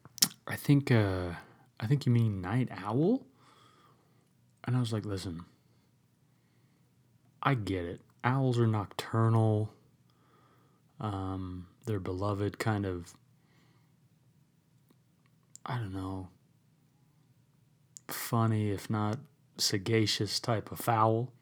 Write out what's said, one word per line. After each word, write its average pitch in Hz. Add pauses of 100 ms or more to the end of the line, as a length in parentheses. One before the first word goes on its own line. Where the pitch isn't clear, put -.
(460)
"I -
think, 139
uh, 95 (460)
I 113
think 139
you 127
mean 110
night 107
owl?" 120 (1400)
And 123
I 127
was 117
like, 107
Listen, 92 (2000)
I 139
get 95
it. 85 (240)
Owls 127
are 117
nocturnal. 110 (1300)
Um, 95 (180)
they're 107
beloved 98
kind 104
of, 90 (2500)
I 131
don't 107
know, 95 (1800)
funny, 110
if 95
not 107 (400)
sagacious 107
type 110
of -
fowl. 113